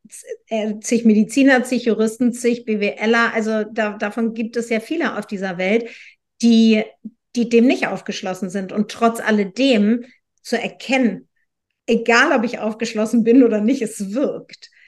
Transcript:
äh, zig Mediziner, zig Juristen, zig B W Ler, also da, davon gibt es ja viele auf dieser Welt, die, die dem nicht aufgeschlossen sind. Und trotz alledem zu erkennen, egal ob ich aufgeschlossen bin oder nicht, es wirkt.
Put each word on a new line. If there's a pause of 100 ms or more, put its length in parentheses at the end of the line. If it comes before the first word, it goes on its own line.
(480)
äh,
zig
Mediziner,
zig
Juristen,
zig
B
W (100)
Ler,
also
da,
davon
gibt
es
ja
viele
auf
dieser
Welt, (520)
die, (520)
die
dem
nicht
aufgeschlossen
sind.
Und
trotz
alledem (380)
zu
erkennen, (580)
egal
ob
ich
aufgeschlossen
bin
oder
nicht,
es
wirkt. (160)